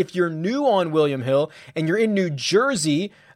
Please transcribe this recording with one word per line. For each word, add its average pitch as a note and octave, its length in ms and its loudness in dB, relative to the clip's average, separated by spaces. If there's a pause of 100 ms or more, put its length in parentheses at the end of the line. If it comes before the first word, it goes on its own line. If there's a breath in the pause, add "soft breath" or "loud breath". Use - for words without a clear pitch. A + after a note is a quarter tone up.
If F#3 100 -8
you're F3+ 140 0
new G3 380 -4
on F#3+ 240 2
William D3 320 0
Hill C#3 280 0 (240 loud breath)
and D#3+ 140 -2
you're E3+ 80 0
in A3 160 2
New F#3+ 160 0
Jersey, E3+ 800 0 (240 soft breath)